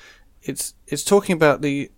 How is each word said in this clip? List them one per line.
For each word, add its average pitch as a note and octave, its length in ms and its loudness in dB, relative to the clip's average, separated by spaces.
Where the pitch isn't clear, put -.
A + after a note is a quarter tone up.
it's, - 320 -10
it's - 180 -6
talking G3+ 300 2
about D#3 280 2
the, C#3+ 360 -6